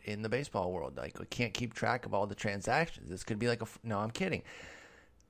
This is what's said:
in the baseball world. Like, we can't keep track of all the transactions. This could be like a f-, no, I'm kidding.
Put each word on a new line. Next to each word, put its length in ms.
in 180
the 60
baseball 440
world. 240
Like, 220
we 80
can't 280
keep 200
track 320
of 60
all 140
the 80
transactions. 760
This 160
could 140
be 80
like 140
a 40
f-, 200
no, 140
I'm 120
kidding. 320